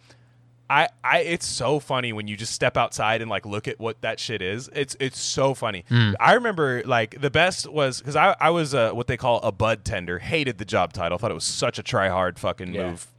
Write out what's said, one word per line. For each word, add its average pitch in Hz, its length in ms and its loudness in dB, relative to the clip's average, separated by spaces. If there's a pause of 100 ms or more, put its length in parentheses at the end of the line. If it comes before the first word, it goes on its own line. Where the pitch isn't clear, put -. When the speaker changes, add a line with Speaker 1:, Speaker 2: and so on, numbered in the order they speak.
(680)
Speaker 1:
I, 147 180 4 (160)
I, 139 160 4
it's 170 260 -2
so 139 360 0
funny 123 320 -2
when 107 160 -8
you 104 80 -8
just 110 160 -8
step 131 240 0
outside 113 440 0
and, 113 80 -6
like, 98 160 -4
look 104 220 -6
at 123 120 -6
what 113 220 -6
that 113 200 -4
shit 107 200 -4
is. 104 320 -6
It's, 143 280 -4
it's 135 180 -4
so 135 340 0
funny. 104 360 -6
Speaker 2:
Mm. 110 300 4
Speaker 1:
I 160 160 8
remember, 165 500 0
like, 117 340 0
the 139 100 0
best 170 400 2
was, 139 320 -2
'cause 143 140 -4
I, 175 240 4
I 151 120 4
was 160 220 0
a, 113 200 4
what 117 140 -4
they 127 100 -2
call 120 240 2
a 110 100 0
bud 110 340 0
tender. 90 340 -4
Hated 131 400 -2
the 107 60 -8
job 92 280 0
title. 87 240 -2
Thought 110 140 -2
it - 40 -4
was 80 100 -8
such - 340 -2
a 101 40 -8
try 98 260 0
hard 90 300 0
fucking 90 340 -4
Speaker 2:
Yeah. 92 180 -4
Speaker 1:
move 85 160 -12 (120)